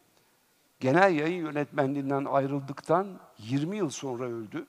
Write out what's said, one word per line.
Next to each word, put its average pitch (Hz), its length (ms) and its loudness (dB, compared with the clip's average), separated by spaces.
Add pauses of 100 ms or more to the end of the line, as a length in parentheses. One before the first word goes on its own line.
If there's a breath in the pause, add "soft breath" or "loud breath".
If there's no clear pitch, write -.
(800)
genel 170 340 6
yayın 160 320 0
yönetmenliğinden 139 760 -2
ayrıldıktan 139 840 0 (320)
yirmi 143 380 -2
yıl 175 140 -2
sonra 127 340 -6
öldü. 117 440 -8